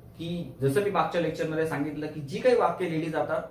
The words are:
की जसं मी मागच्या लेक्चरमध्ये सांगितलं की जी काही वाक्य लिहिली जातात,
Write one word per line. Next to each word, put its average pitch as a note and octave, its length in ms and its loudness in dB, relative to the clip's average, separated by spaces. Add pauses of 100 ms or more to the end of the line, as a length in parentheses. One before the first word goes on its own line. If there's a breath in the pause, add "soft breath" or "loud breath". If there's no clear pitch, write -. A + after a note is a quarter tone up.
(180)
की E3 440 -6
जसं C3+ 200 4
मी G3+ 80 0
मागच्या E3+ 320 2
लेक्चरमध्ये D#3 460 0
सांगितलं D3 400 -2
की D#3 140 -8
जी D#3 180 -6
काही B3 160 6
वाक्य F3+ 340 2
लिहिली D#3+ 200 0
जातात, D#3 420 0